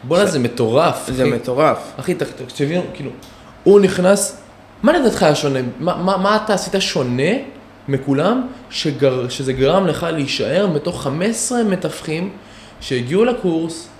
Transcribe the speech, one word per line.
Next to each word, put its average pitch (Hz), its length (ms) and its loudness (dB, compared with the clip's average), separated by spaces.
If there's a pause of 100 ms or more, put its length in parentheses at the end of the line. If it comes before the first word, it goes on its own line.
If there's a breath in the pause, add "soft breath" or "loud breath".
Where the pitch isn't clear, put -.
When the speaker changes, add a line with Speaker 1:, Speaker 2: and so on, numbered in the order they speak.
Speaker 1:
בואנה, 175 220 2
Speaker 2:
ש- 185 40 0
Speaker 1:
זה 156 80 -2
מטורף, 123 720 0
Speaker 2:
זה 127 100 -2
Speaker 1:
אחי. 123 80 4
Speaker 2:
מטורף. 127 680 0
Speaker 1:
אחי, 170 180 -4
ת-, - 80 -4
ת-, - 200 -8 (140)
תבין, 160 260 -2 (120)
כאילו, 135 160 -10 (540 loud breath)
הוא 202 160 10
נכנס, 190 560 2 (460)
מה 269 100 4
לדעתך 269 300 2
היה 151 120 6
שונה? 139 240 0 (220)
מה, 170 160 -2
מה, 185 200 0
מה 196 200 2
אתה 214 180 0
עשית 190 240 -4
שונה 143 540 0 (560)
מכולם 147 580 0 (240 loud breath)
שגר-, 127 580 0
שזה 131 240 -4
גרם 151 340 4
לך 170 240 -2
להישאר 151 560 -2
מתוך 170 360 -4
חמש 151 240 -2
עשרה 233 380 -2
מתווכים 185 680 -4 (500 loud breath)
שהגיעו 135 440 0
לקורס 170 640 -2 (120)